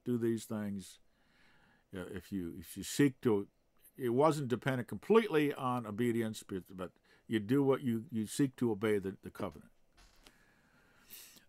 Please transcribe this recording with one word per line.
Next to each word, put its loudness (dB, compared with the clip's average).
do 0
these 0
things, -8
uh, -8
if -10
you, -6
if -14
you -8
seek 2
to, 4
it -2
wasn't 4
dependent -2
completely 2
on -4
obedience, -2
but, -6
but -8
you 0
do 2
what 4
you, -2
you -2
seek 0
to 2
obey 2
the, -4
the -12
covenant. -10